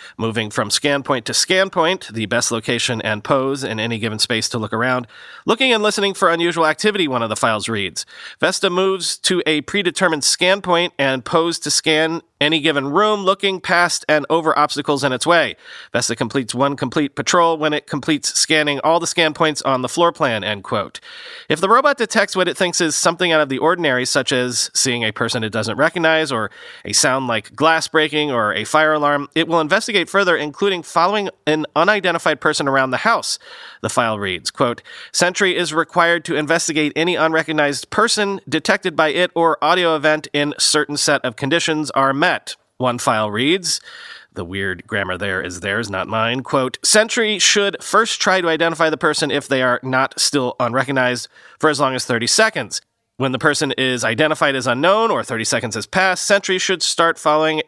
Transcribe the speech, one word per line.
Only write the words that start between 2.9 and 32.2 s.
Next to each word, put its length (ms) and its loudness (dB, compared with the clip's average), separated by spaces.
and 200 -2
pose 400 0
in 160 -4
any 200 -2
given 200 -4
space 300 -2
to 100 -4
look 140 -6
around, 340 -2
looking 280 2
and 100 0
listening 320 0
for 160 2
unusual 360 0
activity," 400 0
one 160 -2
of 60 -2
the 80 -4
files 320 0
reads. 380 -6
"Vesta 300 0
moves 480 -2
to 280 0
a 140 0
predetermined 640 -2
scan 380 2
point 360 0
and 260 0
pose 360 0
to 100 -6
scan 520 0
any 220 2
given 260 0
room, 380 0
looking 380 0
past 480 2
and 180 2
over 300 2
obstacles 440 0
in 80 2
its 160 -4
way. 300 4
Vesta 240 -2
completes 400 -2
one 220 0
complete 400 -2
patrol 400 2
when 160 0
it 140 -4
completes 520 -2
scanning 420 2
all 200 2
the 60 -6
scan 260 2
points 300 0
on 180 0
the 80 -4
floor 240 2
plan," 320 -2
end 180 -4
quote. 380 -6
If 140 0
the 60 2
robot 280 2
detects 400 -2
what 100 2
it 80 -2
thinks 240 -2
is 160 0
something 380 0
out 80 4
of 80 0
the 80 -2
ordinary, 480 0
such 280 -2
as 420 -2
seeing 280 0
a 100 -2
person 320 -2
it 60 -4
doesn't 280 -4
recognize 520 2
or 200 -2
a 80 -8
sound 340 2
like 300 -4
glass 320 4
breaking 420 0
or 220 0
a 120 -2
fire 280 4
alarm, 420 0
it 140 0
will 120 2
investigate 500 0
further, 260 2
including 460 -2
following 480 0
an 180 0
unidentified 640 2